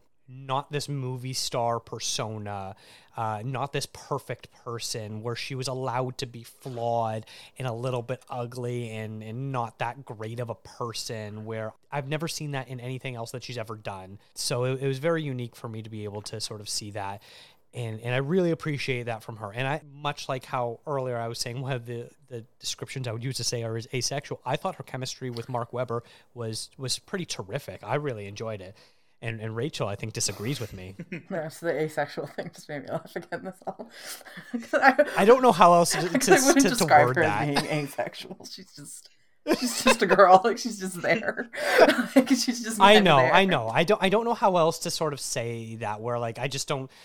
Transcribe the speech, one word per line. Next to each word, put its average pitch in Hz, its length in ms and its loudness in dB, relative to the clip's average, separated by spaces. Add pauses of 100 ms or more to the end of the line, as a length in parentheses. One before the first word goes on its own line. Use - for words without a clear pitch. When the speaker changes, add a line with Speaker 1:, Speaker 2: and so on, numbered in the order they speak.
(280)
Speaker 1:
not 135 440 -4
this 147 160 -4
movie 131 460 -6
star 117 480 0
persona, 104 920 -6 (420)
uh, 110 260 -2
not 131 300 -6
this 139 140 -4
perfect - 600 -8 (160)
person, 110 580 -8
where 117 140 -6
she - 180 -8
was 127 140 -6
allowed 127 500 -4
to - 80 -4
be 117 180 -16
flawed 117 800 -4 (340)
and 131 80 -4
a 117 60 -4
little 123 280 -4
bit 120 280 -8
ugly 123 640 -6
and, 110 300 -8
and 120 300 -8
not 123 280 -6
that 123 260 -6
great 113 340 -10
of 120 100 -6
a 110 60 -6
person, 107 880 -10
where 110 280 -8 (180)
I've 143 160 -6
never 156 220 -4
seen 151 220 -8
that 131 180 -6
in 127 100 -10
anything 127 360 -8
else 113 160 -10
that 123 120 -10
she's 120 140 -10
ever 110 180 -8
done. 98 420 -12 (160)
So 123 300 -2
it, 127 200 -2
it 139 40 0
was 131 120 -2
very 165 240 0
unique 123 340 -6
for - 100 -14
me 110 140 -10
to 110 80 -14
be 107 160 -8
able 104 180 -8
to - 160 -10
sort 107 220 -8
of 101 80 -14
see 104 220 -8
that. 101 300 -8 (540)
And, 110 260 -6
and 120 120 -2
I 123 40 2
really 170 340 2
appreciate 139 520 -4
that 113 200 -6
from 117 140 -12
her. 101 140 -8
And 123 160 -4
I, 151 140 -4 (100)
much 147 380 -8
like 135 160 -4
how 120 400 -4
earlier 127 320 -4
I 117 100 -4
was 117 120 -8
saying 123 200 -6
one 135 140 -4
of 120 140 -8
the, 120 200 -10 (220)
the 117 160 -12 (140)
descriptions - 480 -8
I 117 40 -4
would 117 120 -6
use 131 140 -6
to 120 60 -6
say 120 180 -2
her 113 140 -4
is 113 180 -8
asexual, 139 520 -4
I 131 120 -2
thought 190 180 -4
her - 80 -14
chemistry 127 480 -8
with 117 180 -10
Mark 117 240 -6
Webber 120 300 -4 (320)
was, 113 420 -8
was 131 220 -4
pretty 185 260 -8
terrific. 98 580 -10
I 107 120 -4
really 123 320 -4
enjoyed 107 340 -8
it. 92 140 -16 (480)
And, 113 160 -6
and 110 160 -6
Rachel, 123 320 -4
I 101 80 -4
think, 107 180 -10
disagrees 113 460 -4
with 113 140 -10
me. 95 220 -12 (160)
Speaker 2:
<laughs> 160 180 -14
No, 165 200 -6
so - 180 -12
the 147 140 0
asexual 151 460 -4
thing - 260 -10
just - 160 -20
made 147 140 -10
me - 60 -16
laugh - 260 -8
again, 170 280 -8
that's 185 220 -12
all. - 240 -10 (320)
<laughs> - 300 -18
'Cause - 220 -6
I - 220 6 (220)
Speaker 1:
I 202 80 6
don't 254 160 10
know 247 120 8
how 175 200 10
else 170 200 6
to, - 40 0
Speaker 2:
<laughs> 175 120 0
'cause 170 160 0
Speaker 1:
to, 170 80 10
Speaker 2:
I - 120 8
wouldn't - 120 8
Speaker 1:
to, 269 120 6
to 247 60 0
Speaker 2:
describe 151 320 8
Speaker 1:
word 127 80 2
Speaker 2:
her 175 80 2
Speaker 1:
that. 113 260 2
Speaker 2:
as 143 120 2
being 151 120 -2 (120)
asexual. - 640 -8
She's - 240 -20
just, - 340 -18 (500)
she's 240 240 -2
just 254 180 6
a 220 40 4
girl. 185 360 10
<laughs> - 20 -8
Like, 233 140 2
she's 202 200 -6
just 185 240 -8
there. - 480 0 (300)
<laughs> - 360 6
Like, 269 140 6
she's 254 340 0
just 220 180 -6
Speaker 1:
I 202 140 12
Speaker 2:
kinda 202 140 8
Speaker 1:
know, 147 80 10
Speaker 2:
there. 131 160 6
Speaker 1:
I 190 120 8
know. 143 240 2
I 127 160 4
don't, 202 180 2
I 190 60 4
don't 220 160 4
know 233 80 0
how 202 240 4
else 165 220 4
to - 120 -4
sort 156 220 -2
of 131 80 -10
say 117 560 -6
that, 107 240 -6
where, 120 180 -2
like, 117 180 -4
I 123 120 -4
just 135 180 -6
don't, 135 240 -4 (140)